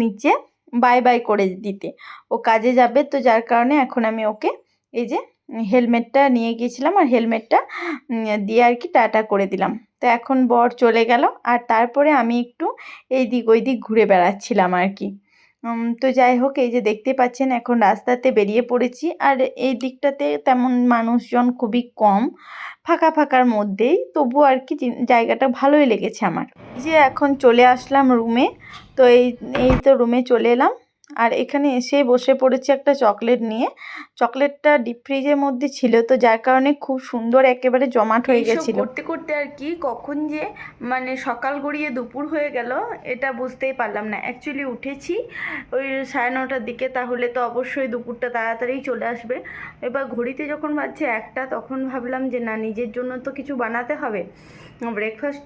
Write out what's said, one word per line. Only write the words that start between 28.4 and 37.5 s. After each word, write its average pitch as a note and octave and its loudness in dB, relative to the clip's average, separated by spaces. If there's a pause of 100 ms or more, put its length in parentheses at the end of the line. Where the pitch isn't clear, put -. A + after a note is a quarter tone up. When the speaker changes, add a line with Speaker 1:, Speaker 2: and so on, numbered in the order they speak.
Speaker 1:
তো C4 4 (160)
এই, B3 6 (380)
এই B3+ 4 (120)
তো C4+ 6 (100)
রুমে A#3+ 2 (120)
চলে A#3 4
এলাম, F4 2 (500)
আর A3+ 2 (120)
এখানে C#4+ -2 (120)
এসে C4 -2 (140)
বসে B3 4
পড়েছি C4 2
একটা C#4 0 (120)
চকলেট A3+ 2 (100)
নিয়ে। A#3+ -2 (540)
চকলেটটা C#4+ 0 (140)
ডিপ A#3+ -8
ফ্রিজের C#4 0
মধ্যে C#4 -2 (100)
ছিল, A3+ 2 (160)
তো C4 4 (100)
যার A3+ 4
কারণে C4 4 (160)
খুব C4 -2 (140)
সুন্দর A#3+ 2 (120)